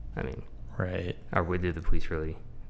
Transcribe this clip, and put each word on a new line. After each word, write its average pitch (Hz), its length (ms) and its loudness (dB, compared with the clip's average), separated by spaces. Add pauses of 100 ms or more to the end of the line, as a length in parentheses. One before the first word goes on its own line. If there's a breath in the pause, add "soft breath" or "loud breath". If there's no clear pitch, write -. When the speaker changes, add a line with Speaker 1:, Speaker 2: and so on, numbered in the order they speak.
(160)
Speaker 1:
I - 60 -2
mean, - 200 -6 (340)
Speaker 2:
Right. 90 400 -2 (160)
Speaker 1:
are 92 100 2
we, 90 160 0
do 87 140 0
the 80 80 -4
police - 280 8
really, 78 280 -2 (340)